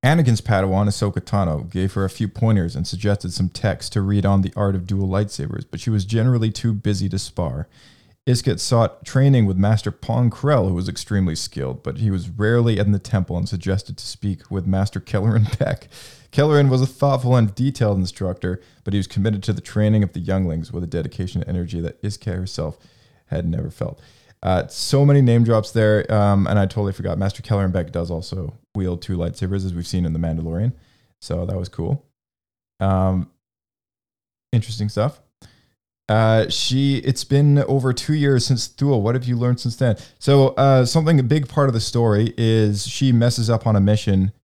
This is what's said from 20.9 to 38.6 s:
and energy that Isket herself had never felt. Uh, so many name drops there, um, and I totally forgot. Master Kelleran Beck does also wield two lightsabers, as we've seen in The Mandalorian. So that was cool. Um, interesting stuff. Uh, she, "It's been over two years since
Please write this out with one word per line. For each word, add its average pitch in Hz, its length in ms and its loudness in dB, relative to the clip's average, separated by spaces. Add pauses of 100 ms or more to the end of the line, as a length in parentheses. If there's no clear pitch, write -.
and - 80 -10
energy 87 300 -4
that 82 220 -8
Isket 101 320 -6
herself 85 420 -8 (500)
had 85 220 -4
never 82 220 -4
felt. - 300 -10 (420)
Uh, 92 260 0
so - 380 0
many 143 160 6
name 117 220 4
drops 110 260 2
there, 107 420 2
um, 101 340 2
and 104 120 2
I 98 80 2
totally 101 260 -4
forgot. 92 260 -4
Master 95 240 -4
Kelleran 98 300 -2
Beck 90 200 -4
does 85 180 -4
also 85 440 -8 (200)
wield 90 280 -4
two 95 140 -6
lightsabers, 92 500 -4
as 90 80 -4
we've 87 120 -6
seen 90 180 -2
in 80 80 -2
The 80 60 -2
Mandalorian. 82 540 -2 (500)
So 87 240 -6
that 98 100 -6
was 90 120 -6
cool. 113 360 -6 (760)
Um, 95 500 0 (1200)
interesting 107 360 -2
stuff. 110 320 -2 (880)
Uh, 110 420 4
she, 139 480 0
"It's - 260 -2
been 143 360 4
over 131 340 0
two - 180 -4
years 139 320 2
since 123 220 -2